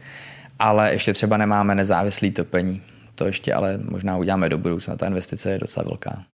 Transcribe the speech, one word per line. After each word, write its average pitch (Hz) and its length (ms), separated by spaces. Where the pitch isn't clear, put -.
Ale 107 340
ještě 101 200
třeba 107 240
nemáme 104 380
nezávislý 98 560
topení. 92 520
To - 120
ještě - 280
ale 98 240
možná 95 260
uděláme 90 320
do 78 100
budoucna, 87 380
ta - 100
investice 98 440
je 95 80
docela - 300
velká. - 460